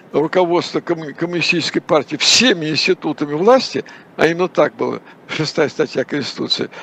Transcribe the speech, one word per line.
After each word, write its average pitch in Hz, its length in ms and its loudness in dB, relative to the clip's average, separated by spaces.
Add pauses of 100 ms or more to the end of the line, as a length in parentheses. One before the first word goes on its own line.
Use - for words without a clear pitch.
(120)
руководства 170 680 0
комму-, 160 340 -6
коммунистической 170 680 -2
партии 151 340 0
всеми 190 500 2
институтами 151 680 -2
власти, 220 500 2 (320)
а 151 100 2
именно 170 220 0
так 151 280 2
было, 123 240 -4 (280)
шестая 151 400 -2
статья 135 360 -2
Конституции, - 640 -4 (120)